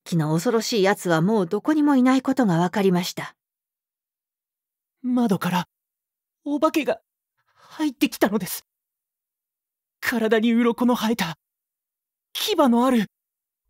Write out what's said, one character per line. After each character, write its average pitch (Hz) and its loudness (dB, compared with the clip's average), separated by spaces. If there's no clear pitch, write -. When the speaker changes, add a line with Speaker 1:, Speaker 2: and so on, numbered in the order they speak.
Speaker 1:
き - -4
の 156 0
恐 165 0
ろ 220 0
し 226 -4
い 190 2
や 196 2
つ 185 -4
は 160 2
も 202 0
う 175 -4
ど 208 -4
こ 311 0
に 311 0
も 294 2
い 247 4
な 254 4
い 254 -2
こ 269 -2
と 254 0
が 170 2
分 175 0
か 220 -4
り 190 2
ま 180 0
し - -10
た。 - -14
Speaker 2:
窓 240 0
か 180 -4
ら 180 -2
お 294 -2
化 311 2
け 311 -2
が - -4
入 - -6
っ 269 -6
て - 0
き - -14
た 233 2
の 208 -2
で 185 -8
す。 - -12
体 220 0
に 233 2
鱗 233 2
の 247 4
生 220 -2
え 240 -4
た 165 -6
牙 - -4
の 247 2
あ 269 2
る 226 2